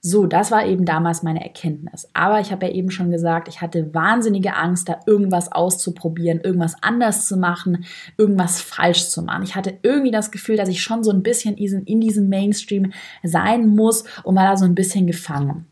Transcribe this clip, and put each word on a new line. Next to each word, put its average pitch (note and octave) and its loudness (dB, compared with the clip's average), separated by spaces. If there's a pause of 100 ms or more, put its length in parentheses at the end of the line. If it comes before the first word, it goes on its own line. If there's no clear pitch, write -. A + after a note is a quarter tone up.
So, F#3+ 4
das F3+ 2
war A3 2
eben F#3 2
damals E3+ 0
meine D#3+ -2
Erkenntnis. - -8
Aber G#3 2
ich G3+ -4
habe F#3 -4
ja - -2
eben F#3 -2
schon F3+ -2
gesagt, E3+ 0
ich - -14
hatte E3 -4
wahnsinnige G3+ 2
Angst, F3 0
da E3+ -4
irgendwas F#3+ 2
auszuprobieren, E3+ -2
irgendwas F3 0
anders A3 0
zu G3 -2
machen, F3 -2 (300)
irgendwas G3 2
falsch F3 0
zu E3 -4
machen. E3+ -4
Ich F#3+ -6
hatte F#3+ -6
irgendwie C4+ 2
das G#3+ -2
Gefühl, G#3+ -2
dass G3 0
ich F3+ -2
schon A3+ -4
so G#3+ 4
ein F#3+ 2
bisschen G#3+ -2
in, G3 -2
in A3 2
diesem G#3 2
Mainstream G3 0 (320)
sein G3 2
muss A3 4 (180)
und F#3+ 0
war F#3+ 6
da G3 4
so F#3+ 4
ein F3 4
bisschen F#3 0
gefangen. D3 -4